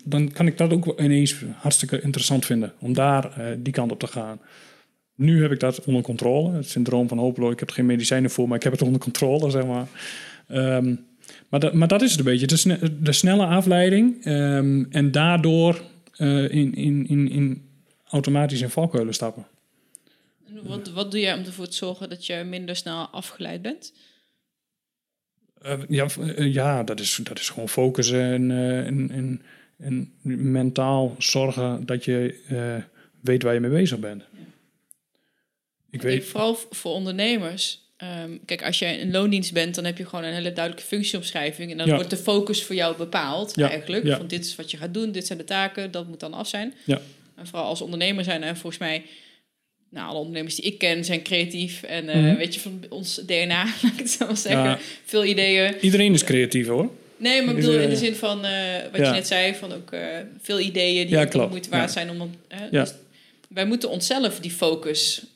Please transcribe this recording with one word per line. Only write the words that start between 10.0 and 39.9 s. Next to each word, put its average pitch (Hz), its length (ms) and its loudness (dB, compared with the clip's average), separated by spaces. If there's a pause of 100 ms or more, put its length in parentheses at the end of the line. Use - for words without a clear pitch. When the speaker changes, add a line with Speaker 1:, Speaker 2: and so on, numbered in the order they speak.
Speaker 1:
Ehm, 131 480 2 (540)
maar 143 100 2
dat, 151 140 2
maar 165 140 6
dat 202 140 4
is 254 80 6
het 160 100 2
een 131 60 2
beetje. 127 220 4
De 160 100 4
sne-, 175 220 4 (220)
de 151 100 4
snelle 190 340 6
afleiding, 185 800 6
ehm, 139 640 4
en 143 220 4
daardoor, 165 680 4 (340)
eh, 143 280 4
in, 147 320 2
in, 143 320 2
in, 143 220 4
in 139 320 0 (480)
automatisch 143 520 2
in 123 80 -4
valkuilen 123 440 0
stappen. - 340 -6 (1000)
Speaker 2:
En 214 200 -18
wat, 202 220 -10
wat 196 220 -6
doe 214 80 -2
jij 190 140 0
om 180 120 -6
ervoor 180 220 -12
te - 80 -10
zorgen 185 340 -8
dat 175 160 -14
je 170 200 -6
minder 180 300 -10
snel 165 320 -8
afgeleid 175 540 -12
bent? 254 320 -10 (1700)
Speaker 1:
Eh, 139 120 -8 (160)
ja, 143 200 0
v-, - 80 -8
eh, 151 360 0
ja, 135 300 0
dat 107 160 -6
is, 98 240 -4
dat - 160 -12
is - 100 -6
gewoon 113 200 -8
focussen 127 520 2
en, 127 300 2
eh, 127 360 0
en, 139 240 -2
en, 131 300 -6 (360)
en 131 340 -6 (400)
mentaal 131 680 2
zorgen 127 680 0
dat 123 200 -4
je, 123 420 -2
eh, 120 360 -4 (380)
weet 127 220 2
waar 117 100 2
je 120 60 2
mee 120 120 0
bezig 151 280 2
bent. 104 220 -8
Speaker 2:
Ja. - 180 -20
Speaker 1:
Ik - 60 -20 (1400)
Speaker 2:
Ik 123 120 -10
denk 131 120 0
Speaker 1:
weet 131 120 -2
Speaker 2:
vooral 226 300 0
v-, - 140 -10
voor 175 220 -8
ondernemers. 190 920 -2 (120)
Ehm, 170 340 -12 (140)
kijk, 175 180 -6
als - 160 -2
jij 170 180 -2
in 185 140 -4
loondienst 190 420 2
bent, 170 220 -2
dan 175 100 -4
heb 175 120 -4